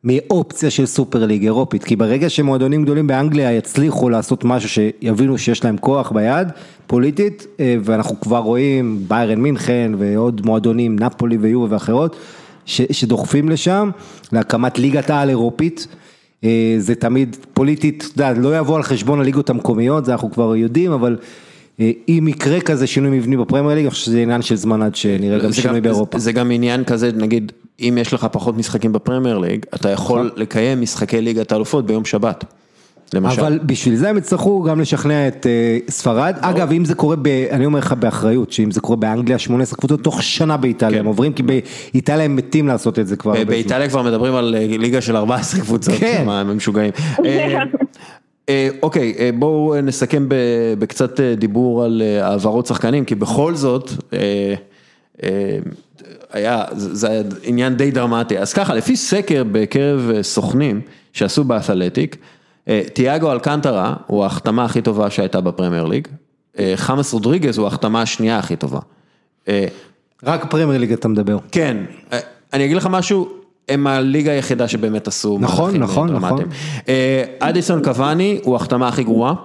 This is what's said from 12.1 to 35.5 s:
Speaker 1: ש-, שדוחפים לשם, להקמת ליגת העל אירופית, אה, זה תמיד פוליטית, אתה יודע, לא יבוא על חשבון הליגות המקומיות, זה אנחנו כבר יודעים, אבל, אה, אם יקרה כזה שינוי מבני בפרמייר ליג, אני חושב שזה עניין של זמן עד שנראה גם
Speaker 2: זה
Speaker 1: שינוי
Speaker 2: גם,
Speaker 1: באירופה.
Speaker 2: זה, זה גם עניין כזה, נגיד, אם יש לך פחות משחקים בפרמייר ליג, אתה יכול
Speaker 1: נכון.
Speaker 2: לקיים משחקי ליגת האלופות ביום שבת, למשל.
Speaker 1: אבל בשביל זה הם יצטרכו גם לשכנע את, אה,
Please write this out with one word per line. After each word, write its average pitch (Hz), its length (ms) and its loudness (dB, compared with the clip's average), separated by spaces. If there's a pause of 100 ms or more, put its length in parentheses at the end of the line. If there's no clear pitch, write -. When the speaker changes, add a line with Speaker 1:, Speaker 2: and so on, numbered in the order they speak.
Speaker 1:
ש-, - 160 -2 (100)
שדוחפים 127 580 0
לשם, 190 400 0 (420)
להקמת 117 480 0
ליגת 139 300 2
העל 143 200 2
אירופית, 131 580 -2 (560)
אה, 113 340 2
זה 107 180 0
תמיד 123 420 0 (160)
פוליטית, 151 600 0
אתה 143 100 -2
יודע, 123 180 2
לא 147 160 2
יבוא 156 180 0
על 151 80 0
חשבון 139 360 0
הליגות 139 300 0
המקומיות, 123 560 0
זה 127 60 0
אנחנו 113 200 -2
כבר 113 240 2
יודעים, 123 360 2
אבל, 120 260 0 (640)
אה, 110 120 4 (180)
אם 160 180 4
יקרה 151 340 0
כזה 139 260 0
שינוי 135 300 2
מבני 127 200 2
בפרמייר 143 380 2
ליג, 151 100 2
אני 135 60 0
חושב - 140 -8
שזה 117 160 2
עניין 120 200 0
של 117 140 0
זמן 107 260 0
עד 107 140 0
שנראה 101 440 0
גם 107 120 0
Speaker 2:
זה 117 100 -2
Speaker 1:
שינוי 120 160 0
Speaker 2:
גם, 110 60 0
Speaker 1:
באירופה. 107 360 0
Speaker 2:
זה, 113 40 -4
זה 113 80 0
גם 120 200 0
עניין 120 320 0
כזה, 120 320 0
נגיד, 107 360 0 (300)
אם 120 200 0
יש 117 120 -2
לך 117 180 -2
פחות 110 260 -2
משחקים 110 360 -2
בפרמייר 123 440 0
ליג, 92 280 -2 (100)
אתה - 140 -2
יכול 113 360 0
Speaker 1:
נכון. 107 160 -6
Speaker 2:
לקיים 120 400 0
משחקי 113 400 -2
ליגת 113 300 -2
האלופות 110 340 0
ביום 110 200 0
שבת, 104 380 -2 (720)
למשל. 95 280 0
Speaker 1:
אבל 151 220 0
בשביל 131 320 0
זה 151 140 2
הם 214 80 2
יצטרכו 190 460 0
גם 160 160 2
לשכנע 147 480 0
את, 135 200 -2
אה, 117 300 2 (120)